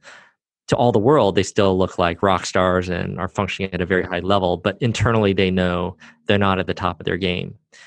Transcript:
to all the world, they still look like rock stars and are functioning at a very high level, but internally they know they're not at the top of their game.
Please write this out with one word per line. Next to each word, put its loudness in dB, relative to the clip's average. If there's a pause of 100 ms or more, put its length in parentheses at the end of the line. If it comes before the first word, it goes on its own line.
(680)
to 2
all 2
the 2
world, 4
they 2
still 0
look 0
like 0
rock 2
stars 0
and -6
are -4
functioning -4
at -6
a 0
very 0
high -6
level, 0
but -4
internally 2
they 2
know -2 (300)
they're 2
not 2
at -4
the -4
top -4
of -16
their -2
game. -4 (300)